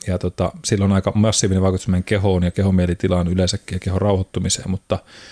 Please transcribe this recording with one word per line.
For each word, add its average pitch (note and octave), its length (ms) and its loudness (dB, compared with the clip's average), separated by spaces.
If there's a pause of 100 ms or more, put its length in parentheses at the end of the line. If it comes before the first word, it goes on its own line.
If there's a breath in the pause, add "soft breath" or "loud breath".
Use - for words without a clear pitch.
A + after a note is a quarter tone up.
ja F#2 120 -2
tota, F2+ 320 -4 (140)
sillä G2 200 0
on G2 60 4
aika F#2+ 240 2
massiivinen G#2 480 2
vaikutus F#2 240 0
meidän F2+ 160 2
kehoon F#2+ 400 2
ja F2 80 0
kehon G2 240 2
mielitilaan F2+ 520 0
yleensäkin F#2 480 -2
ja F2+ 40 -4
kehon F#2+ 220 -2
rauhoittumiseen, F#2+ 720 -2
mutta - 280 -4 (320 loud breath)